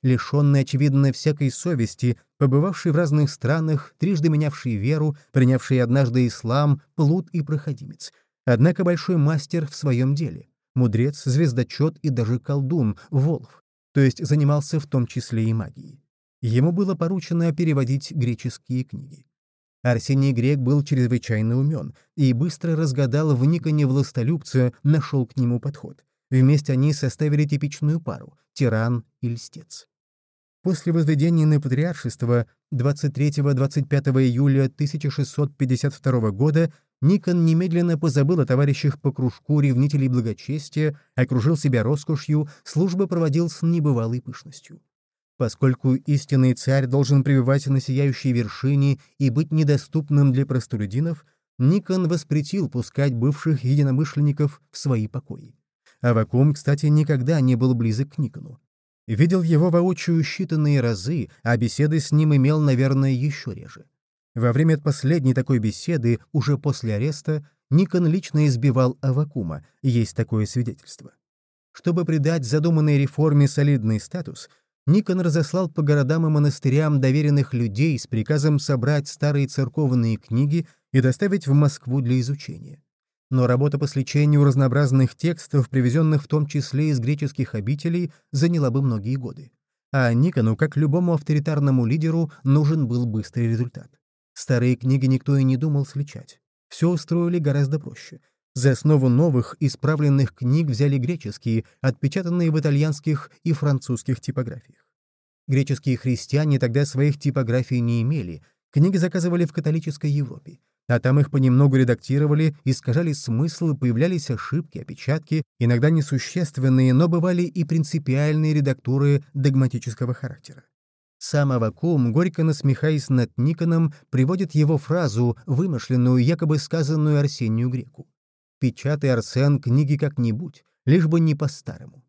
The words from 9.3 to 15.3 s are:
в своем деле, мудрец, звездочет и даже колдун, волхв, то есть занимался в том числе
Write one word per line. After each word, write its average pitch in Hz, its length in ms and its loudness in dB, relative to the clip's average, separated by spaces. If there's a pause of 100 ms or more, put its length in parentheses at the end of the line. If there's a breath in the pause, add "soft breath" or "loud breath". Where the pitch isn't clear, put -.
в - 80 -12
своем 131 400 0
деле, 143 340 -8 (260)
мудрец, 127 480 0
звездочет 139 760 0
и 151 100 -4
даже 120 300 -2
колдун, 139 580 -2 (140)
волхв, 147 520 -2 (300)
то 143 80 2
есть 135 240 2
занимался 147 540 0
в 147 80 -10
том 135 180 0
числе 113 400 -4